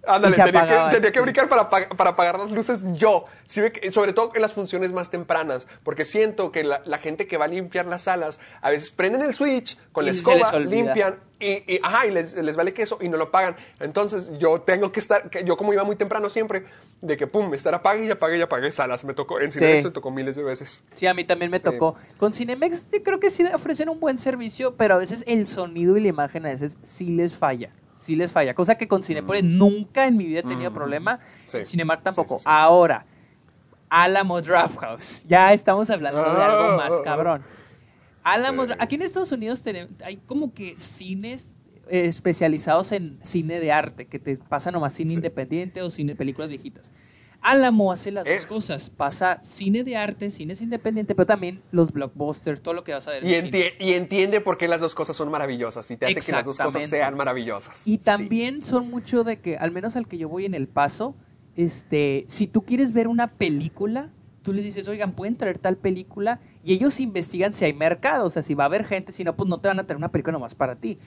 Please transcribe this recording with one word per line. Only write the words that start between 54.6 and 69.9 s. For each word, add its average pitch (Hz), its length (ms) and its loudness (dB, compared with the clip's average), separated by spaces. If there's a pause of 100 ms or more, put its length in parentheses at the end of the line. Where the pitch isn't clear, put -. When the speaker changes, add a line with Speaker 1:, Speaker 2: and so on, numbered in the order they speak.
Speaker 1:
las 170 120 2
dos 165 140 -2
cosas 151 220 -6
son 151 120 -4
maravillosas 123 640 -6
y 120 60 -10
te 131 100 -4
hace 127 140 2
que - 120 -4
las 135 120 -2
dos 135 120 -6
cosas - 120 -2
Speaker 2:
Exactamente. 151 300 -4
Speaker 1:
sean 139 180 0
maravillosas. 123 680 -6
Speaker 2:
Y 214 100 2
Speaker 1:
Sí. 214 40 -2
Speaker 2:
también 226 640 -2
son 247 260 -2
mucho 240 360 -2
de 226 160 -4
que, 165 160 -6
al 202 160 -2
menos 202 240 -6
al 233 100 -4
que 175 120 -12
yo 160 100 -6
voy 180 180 -6
en 190 80 -4
El 135 140 -6
Paso, 151 480 -2 (400)
este, 147 720 0
si - 180 -2
tú 220 180 0
quieres 247 280 0
ver 226 160 2
una 233 240 0
película, 196 800 -4 (320)
tú 196 100 -4
les 202 120 -4
dices, 196 240 -10
"Oigan, 202 240 -4
¿pueden 208 240 -6
traer 185 220 -4
tal 190 180 0
película?". 196 640 -4 (240)
Y 185 80 2
ellos 247 260 2
investigan 196 540 -2
si 196 120 -2
hay 151 100 2
mercado, 175 520 0
o 165 40 0
sea, 156 120 -4
si 147 120 -4
va 143 100 2
a - 20 4
haber 202 180 0
gente, 190 280 -6
si 190 100 -10
no, 165 140 -2
pues 196 120 -2
no 175 120 -4
te 196 80 0
van 190 100 0
a 190 80 -6
traer 143 120 -6